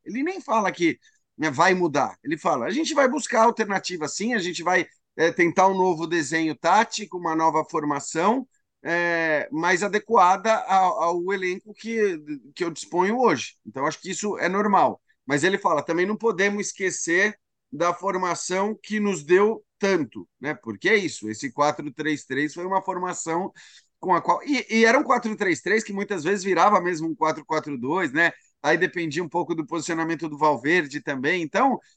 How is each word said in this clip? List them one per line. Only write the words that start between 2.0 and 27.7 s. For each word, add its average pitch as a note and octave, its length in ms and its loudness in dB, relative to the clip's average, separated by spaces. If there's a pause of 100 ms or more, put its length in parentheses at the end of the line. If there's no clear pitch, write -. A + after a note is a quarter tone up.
ele D3+ 140 -6
fala, F3+ 280 -2
"A F3+ 60 -4
gente D#4 220 -2
vai C#4 160 4
buscar A#3+ 340 0
alternativa G3 640 0
sim, G#3+ 260 -4
a A3+ 60 0
gente E3+ 240 -6
vai, F3 240 2 (300)
é, E3 120 4
tentar F3 380 4
um G3 80 2
novo F3+ 320 0
desenho D#3+ 480 -2
tático, G3 640 0
uma E3+ 180 -4
nova D#3+ 300 2
formação, D#3 840 -2 (360)
é, E3 680 -2
mais E3+ 320 0
adequada G3 720 4
ao, F#3 500 0
ao F3 300 -2
elenco F#3+ 400 -6
que, G#3+ 460 -2 (360)
que - 80 -4
eu E3+ 80 -4
disponho F#3 480 -2
hoje." E3+ 360 2 (100)
Então, C3 200 -6
acho D#3 140 -4
que F3+ 100 -14
isso F#3+ 300 -6
é E3 80 0
normal. F#3 540 2 (240)
Mas C#3 180 0
ele F#3+ 140 2
fala, E3+ 260 0
"Também E3+ 220 0
não G#3 100 -2
podemos G#3 520 0
esquecer F#3+ 680 -2 (340)
da F3 220 0
formação F#3 880 -2
que G#3 180 -4
nos G3 240 -2
deu G3+ 400 4 (140)
tanto", D#3 500 -2 (120)
né? D3 160 -6
Porque A2+ 340 -4
é A3 60 4
isso, D#3 340 -2
esse B2 220 -8
quatro D3 400 -2
três D3 340 -6
três D3 280 -4
foi F3 120 -10
uma F#3+ 160 -2
formação F3+ 720 -4 (480)
com - 140 0
a - 80 2
qual, - 220 0
e, C4 260 -2
e A3+ 160 4
era A#3 120 6
um D4+ 60 2
quatro A#3 320 0
três F3 260 0
três G3+ 220 0
que G#3 100 -10
muitas G3 300 -6
vezes F#3 200 -2
virava F#3+ 380 4
mesmo E3 280 -2
um D#3 60 -6
quatro D#3 300 -2
quatro D3+ 320 -4